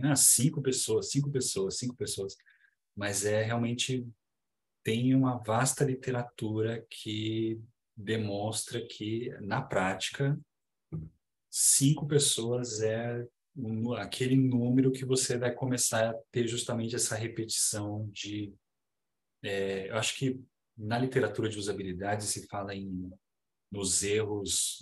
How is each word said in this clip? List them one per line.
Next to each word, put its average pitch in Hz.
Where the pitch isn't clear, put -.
ah, 143
cinco 147
pessoas, 117
cinco 143
pessoas, 98
cinco 120
pessoas, 98
mas 101
é 107
realmente, 120
tem 120
uma 131
vasta 113
literatura 117
que 110
demonstra 107
que, 113
na 107
prática, 120
cinco -
pessoas 120
é 117
um, 113
aquele 123
número 127
que 131
você 127
vai 120
começar 120
a 117
ter 117
justamente 113
essa 113
repetição 107
de, 104
é, 98
eu 113
acho -
que 131
na 110
literatura 117
de 104
usabilidade 98
se -
fala 98
em, 92
nos 98
erros, 104